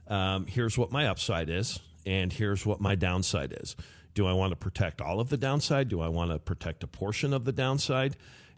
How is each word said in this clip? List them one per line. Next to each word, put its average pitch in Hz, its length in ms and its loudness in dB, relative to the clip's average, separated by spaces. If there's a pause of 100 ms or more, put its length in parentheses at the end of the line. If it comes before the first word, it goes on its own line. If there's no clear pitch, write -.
um, 95 380 0
here's 117 320 -2
what 120 140 0
my 143 140 2
upside 87 420 0
is 92 320 -2 (260)
and 95 260 2
here's 101 340 0
what 104 140 2
my 98 140 2
downside 90 680 0
is. - 140 -10 (380)
Do 101 120 4
I 92 60 4
want 95 200 4
to 85 40 -2
protect - 440 -2
all 87 200 -2
of 123 100 -2
the 147 60 2
downside? 139 520 2
Do 92 120 0
I 82 80 0
want 85 220 2
to 78 80 -2
protect - 460 -6
a - 20 -6
portion 110 460 -2
of 131 120 0
the 131 80 0
downside? 135 640 0 (420)